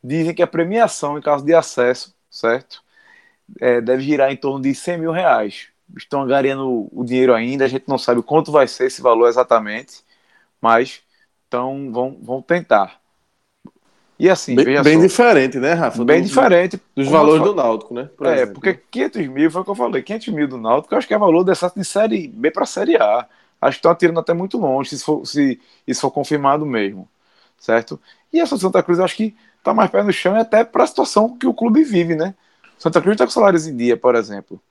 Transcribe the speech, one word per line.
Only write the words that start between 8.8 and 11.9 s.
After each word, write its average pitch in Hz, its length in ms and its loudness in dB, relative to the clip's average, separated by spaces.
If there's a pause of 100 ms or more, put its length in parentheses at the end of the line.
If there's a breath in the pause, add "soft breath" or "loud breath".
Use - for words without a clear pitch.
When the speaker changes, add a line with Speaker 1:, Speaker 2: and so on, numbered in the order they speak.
Speaker 1:
esse - 140 -8
valor 117 260 4
exatamente, 117 760 -2 (560)
mas 117 420 0 (460)
então 131 440 -6